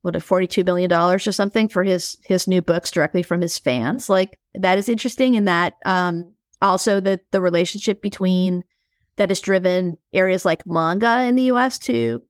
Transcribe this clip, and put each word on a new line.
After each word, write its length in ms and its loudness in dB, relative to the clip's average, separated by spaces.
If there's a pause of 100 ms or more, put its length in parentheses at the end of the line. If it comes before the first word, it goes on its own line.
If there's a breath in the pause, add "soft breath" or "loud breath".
what, 120 -4
a 40 -2
forty-two 440 0
million 260 2
dollars 380 2
or 40 -2
something 360 0
for 160 0
his, 400 -2
his 240 0
new 120 2
books 300 -2
directly 320 0
from 180 -2
his 200 -4
fans. 500 -2
Like, 300 0 (160)
that 240 2
is 100 -4
interesting 460 0
in 100 2
that, 300 0 (100)
um, 480 -2 (260)
also 400 2
the, 200 0 (100)
the 120 0
relationship 600 -2
between, 640 -2 (540)
that 120 2
has 120 -2
driven 580 0 (140)
areas 300 0
like 220 -2
manga 580 0
in 120 0
the 80 2
U 160 2
S 200 0
to 500 -2